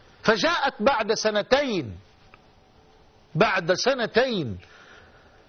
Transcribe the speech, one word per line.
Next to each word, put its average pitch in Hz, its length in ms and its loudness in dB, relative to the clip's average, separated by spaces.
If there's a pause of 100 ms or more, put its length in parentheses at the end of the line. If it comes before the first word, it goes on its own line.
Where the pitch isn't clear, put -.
(220)
فجاءت 277 580 0
بعد 220 340 2
سنتين، 208 840 0 (1400)
بعد 185 380 2
سنتين 214 840 -2 (920)